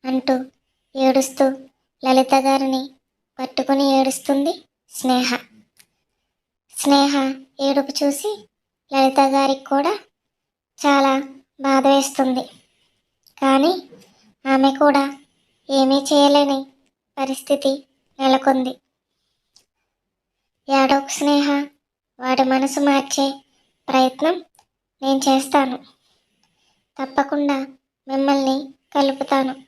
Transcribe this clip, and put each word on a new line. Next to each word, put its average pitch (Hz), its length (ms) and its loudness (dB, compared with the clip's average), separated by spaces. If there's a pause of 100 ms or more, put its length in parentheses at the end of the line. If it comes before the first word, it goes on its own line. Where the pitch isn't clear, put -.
అంటూ 262 400 -2 (520)
ఏడుస్తూ 262 540 2 (540)
లలిత 262 300 2
గారిని 269 560 0 (480)
పట్టుకుని 269 460 -2 (160)
ఏడుస్తుంది 277 640 -2 (240)
స్నేహ. 247 480 -2 (1400)
స్నేహ 277 580 2 (260)
ఏడుపు 277 440 -2
చూసి 415 440 -6 (440)
లలిత 269 280 2
గారికి 269 440 0
కూడా 285 300 -2 (840)
చాలా 277 440 2 (380)
బాధ 269 260 0
వేస్తుంది. 269 560 0 (1000)
కానీ 277 480 0 (580)
ఆమె 269 240 2
కూడా 277 480 0 (520)
ఏమీ 277 420 2
చేయలేని 285 540 2 (520)
పరిస్థితి 277 680 -4 (360)
నెలకొంది. 262 560 0 (1900)
"ఏడవకు 277 400 2
స్నేహ, 285 580 0 (540)
వాడి 254 220 0
మనసు 262 380 0
మార్చే 277 640 -2 (460)
ప్రయత్నం 262 560 0 (580)
నేను 269 260 0
చేస్తాను. 269 480 0 (1300)
తప్పకుండా 277 640 -2 (420)
మిమ్మల్ని 277 680 -2 (200)
కలుపుతాను. 269 580 -2 (160)